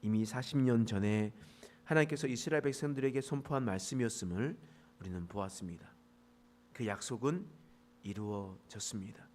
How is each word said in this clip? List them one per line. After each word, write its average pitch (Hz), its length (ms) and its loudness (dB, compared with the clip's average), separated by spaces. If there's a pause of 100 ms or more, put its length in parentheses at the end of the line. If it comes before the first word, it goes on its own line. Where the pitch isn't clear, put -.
이미 110 240 4
사십 127 320 -2
년 123 280 6
전에 104 460 2 (540)
하나님께서 156 420 4
이스라엘 147 340 0
백성들에게 135 600 0
선포한 135 420 0
말씀이었음을 110 920 0 (420)
우리는 90 300 -6
보았습니다. 95 600 -6 (840)
그 120 120 -4
약속은 131 640 -2 (560)
이루어졌습니다. 101 1300 -6